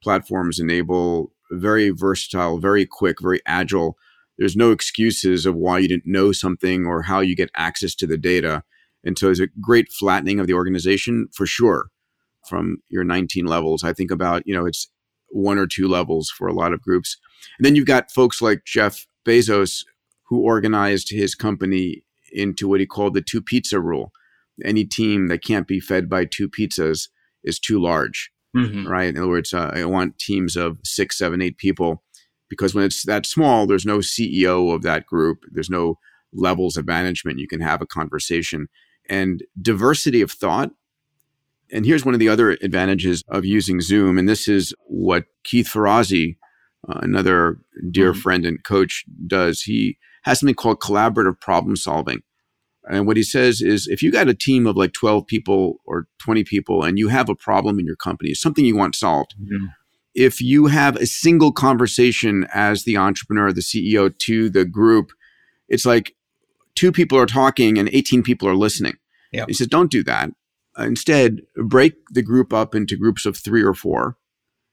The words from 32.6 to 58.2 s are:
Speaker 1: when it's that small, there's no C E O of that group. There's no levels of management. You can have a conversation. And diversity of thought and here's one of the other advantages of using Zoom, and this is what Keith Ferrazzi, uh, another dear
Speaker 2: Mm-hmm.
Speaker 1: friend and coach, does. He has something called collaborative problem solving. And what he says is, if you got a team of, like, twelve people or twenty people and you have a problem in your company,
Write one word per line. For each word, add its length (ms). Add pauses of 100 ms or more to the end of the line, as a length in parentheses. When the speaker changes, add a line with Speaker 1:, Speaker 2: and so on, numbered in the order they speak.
Speaker 1:
when 120
it's 200
that 200
small, 420
there's 180
no 160
C 400
E 60
O 220
of 140
that 220
group. 460
There's 180
no 300 (320)
levels 460
of 100
management. 520
You 100
can 120
have 200
a 40
conversation. 840 (420)
And 340 (180)
diversity 600
of 100
thought 400 (1000)
and 140
here's 200
one 80
of 60
the 100
other 220 (100)
advantages 640
of 180
using 360
Zoom, 360
and 120
this 180
is 260 (140)
what 380 (180)
Keith 240
Ferrazzi, 680 (500)
uh, 140
another 560 (340)
dear 200
Speaker 2:
Mm-hmm. 100
Speaker 1:
friend 240
and 180
coach, 400 (240)
does. 360
He 340 (260)
has 160
something 160
called 240
collaborative 640
problem 340
solving. 460 (640)
And 200
what 100
he 60
says 380
is, 260
if 160
you 80
got 180
a 60
team 320
of, 100
like, 160
twelve 320
people 600
or 220 (120)
twenty 240
people 400
and 160
you 80
have 220
a 60
problem 440
in 60
your 100
company, 400